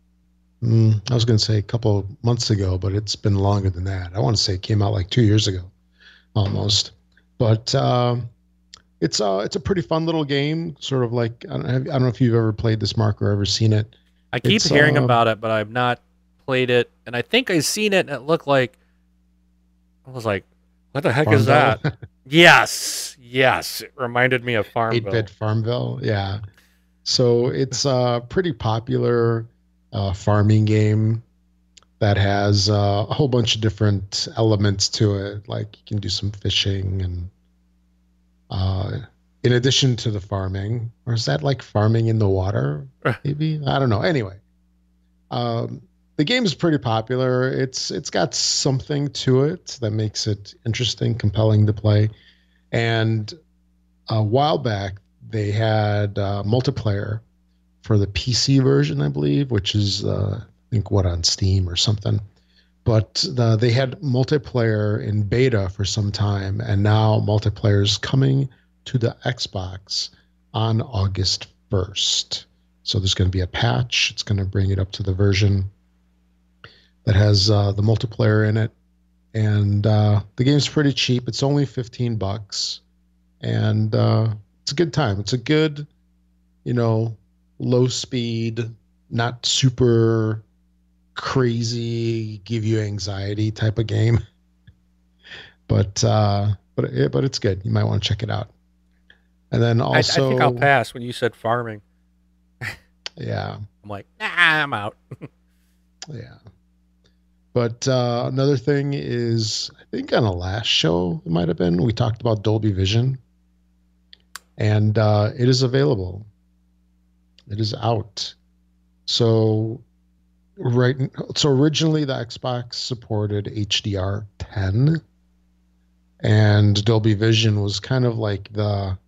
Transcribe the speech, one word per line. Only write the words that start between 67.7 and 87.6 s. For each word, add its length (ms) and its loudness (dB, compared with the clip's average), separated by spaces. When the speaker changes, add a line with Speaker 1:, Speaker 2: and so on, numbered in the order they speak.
Speaker 1:
is 160 0
coming 500 0
to 120 -4
the 260 -2
Xbox 840 -8
on 300 0
August 640 -4
first. 760 -4
So 160 -4
there's 160 0
gonna 160 2
be 100 -2
a 60 -2
patch. 640 -2
It's 100 -10
gonna 220 -2
bring 260 0
it 80 0
up 140 -4
to 100 -10
the 120 -2
version 560 2
that 120 0
has, 340 4
uh, 220 2
the 100 -2
multiplayer 640 2
in 80 0
it. 140 -2
And, 520 2
uh, 360 4
the 80 0
game's 240 2
pretty 240 2
cheap. 360 -2
It's 140 -4
only 240 2
fifteen 500 -6
bucks. 640 -6
And, 540 0
uh, 400 2
it's 100 -8
a 40 -6
good 160 0
time. 280 0
It's 120 -6
a 60 -2
good, 480 0
you 100 -4
know, 420 0
low 300 2